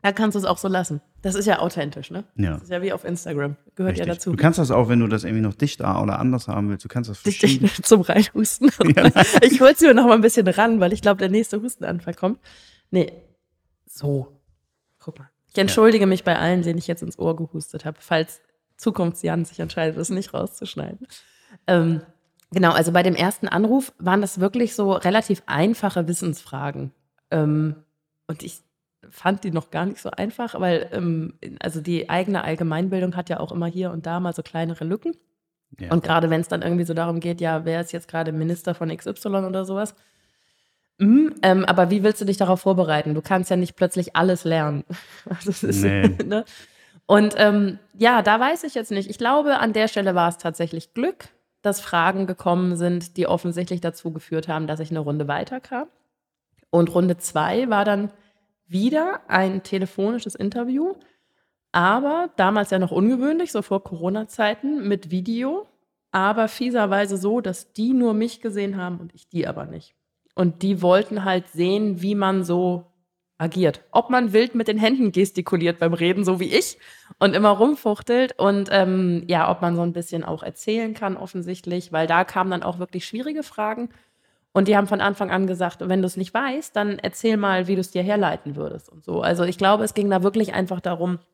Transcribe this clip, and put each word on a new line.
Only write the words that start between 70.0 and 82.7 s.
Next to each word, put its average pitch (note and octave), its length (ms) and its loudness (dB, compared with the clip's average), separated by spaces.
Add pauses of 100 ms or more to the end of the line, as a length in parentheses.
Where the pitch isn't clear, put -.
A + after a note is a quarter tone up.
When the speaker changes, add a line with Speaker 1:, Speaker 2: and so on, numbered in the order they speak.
Speaker 1:
Und F3 260 0
die F#3+ 200 0
wollten F#3+ 440 2
halt F#3 240 -2
sehen, F#3 520 0
wie G3+ 140 -2
man F#3+ 280 0
so F3 420 -2 (540)
agiert. E3 420 0 (100)
Ob - 180 2
man B3 240 2
wild A#3 220 4
mit A3+ 120 0
den G#3+ 100 0
Händen A3+ 340 2
gestikuliert F3 680 0
beim E3+ 140 2
Reden, F3 300 0
so F#3 160 2
wie F3+ 160 -4
ich, - 220 0 (420)
und G3 160 4
immer G#3 140 6
rumfuchtelt. A#3+ 920 0
Und, G3+ 320 2
ähm, F#3 560 2
ja, E3+ 240 2
ob E3+ 100 -2
man F3 140 0
so E3+ 60 0
ein E3+ 120 -2
bisschen E3+ 300 -8
auch D#3+ 200 -8
erzählen A3 500 -6
kann, G3 240 -6
offensichtlich, F3 720 -8
weil E3 160 0
da E3 160 2
kamen F#3 280 -2
dann F3+ 120 -4
auch F3 160 -6